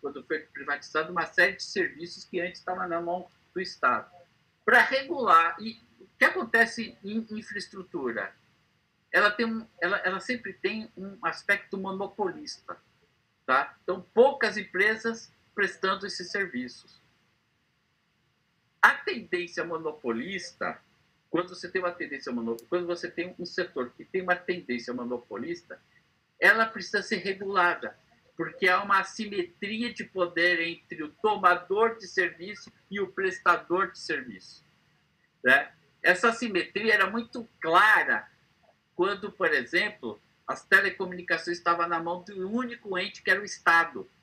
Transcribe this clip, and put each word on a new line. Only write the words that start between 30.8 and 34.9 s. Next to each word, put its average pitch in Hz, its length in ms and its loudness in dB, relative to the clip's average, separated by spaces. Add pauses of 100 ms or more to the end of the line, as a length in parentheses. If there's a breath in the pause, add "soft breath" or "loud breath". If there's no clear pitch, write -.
o 151 60 -10
tomador 202 880 2
de 190 100 -18
serviço 180 640 -4 (180)
e 202 100 -6
o 190 80 -2
prestador 180 840 0
de - 80 -18
serviço, 139 640 -8 (800)